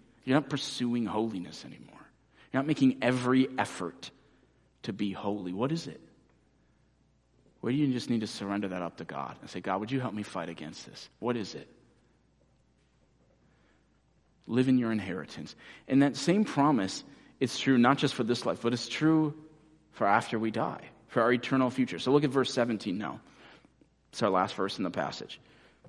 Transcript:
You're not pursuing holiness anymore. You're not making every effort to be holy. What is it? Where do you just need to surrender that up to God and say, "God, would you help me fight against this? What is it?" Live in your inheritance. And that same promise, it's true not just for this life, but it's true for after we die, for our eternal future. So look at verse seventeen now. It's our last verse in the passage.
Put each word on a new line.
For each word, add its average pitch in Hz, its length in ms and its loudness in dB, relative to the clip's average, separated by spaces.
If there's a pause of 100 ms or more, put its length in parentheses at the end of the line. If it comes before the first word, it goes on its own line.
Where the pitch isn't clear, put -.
(240)
You're 131 120 2
not 151 140 0
pursuing 120 560 -2
holiness 98 580 -4
anymore. - 240 -18 (640)
You're 131 100 0
not 147 40 -6
making 139 360 4
every 127 460 4 (100)
effort - 520 -4 (720)
to 113 100 -6
be 101 200 -4
holy. 92 400 -4
What 123 200 -2
is 170 140 -4
it? 78 140 -14 (1600)
Where 120 120 -2
do 143 60 0
you 143 140 2
just 123 180 -4
need 117 100 0
to 107 60 -2
surrender 101 420 -4
that 90 140 -4
up 85 160 -8
to 90 60 -12
God 69 360 -10
and - 80 -18
say, 92 120 -10
"God, 95 200 -2
would 110 100 -6
you 135 80 -2
help 123 140 -4
me 104 100 -6
fight 87 280 -8
against 73 360 -14
this? - 220 -20 (100)
What 120 180 -2
is 95 180 -8
it?" 71 140 -16 (2750)
Live 127 220 2
in 131 100 4
your 113 140 0
inheritance. 95 640 -6 (320)
And 135 140 6
that 143 140 2
same 202 280 2
promise, 139 580 2 (380)
it's - 180 -2
true 135 200 4
not 127 200 8
just 135 160 0
for 120 100 -2
this 120 200 0
life, - 180 -2
but 117 100 2
it's 120 160 -4
true 156 460 2 (580)
for 110 140 0
after 110 320 4
we 113 120 -2
die, 113 320 -4 (260)
for 117 140 2
our 120 100 4
eternal 127 380 2
future. 123 280 -2
So 127 140 2
look 147 120 6
at 131 60 0
verse 139 220 2
seventeen 110 460 0
now. 73 220 -8 (920)
It's - 100 -4
our 104 80 4
last 92 240 2
verse 98 240 -4
in 95 60 -4
the 87 60 -4
passage. - 500 -6 (480)